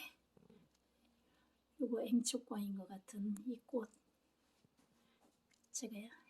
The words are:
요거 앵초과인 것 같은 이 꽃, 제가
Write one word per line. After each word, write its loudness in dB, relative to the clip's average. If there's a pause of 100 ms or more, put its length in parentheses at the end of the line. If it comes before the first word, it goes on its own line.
(1800)
요거 2
앵초과인 2
것 -6
같은 -2 (120)
이 0 (100)
꽃, 0 (1800)
제가 -4 (340)